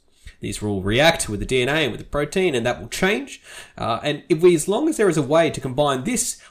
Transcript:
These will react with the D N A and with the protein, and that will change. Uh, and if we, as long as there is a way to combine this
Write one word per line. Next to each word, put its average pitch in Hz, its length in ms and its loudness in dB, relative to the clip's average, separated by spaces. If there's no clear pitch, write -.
These - 200 -8
will 101 220 -2
react 135 440 2
with 104 120 -4
the 104 60 -6
D 127 180 2
N 131 60 0
A 156 140 0
and 120 80 -2
with 151 100 -10
the - 60 -16
protein, 151 460 -2
and 117 140 0
that 117 120 -2
will - 80 -12
change. 233 540 -2
Uh, 113 280 -4
and 147 260 -4
if 165 120 2
we, 180 120 8
as 156 140 0
long 240 200 0
as 311 100 -2
there 208 120 4
is 156 80 2
a 147 60 2
way 151 260 2
to - 120 -6
combine 135 420 0
this - 360 -4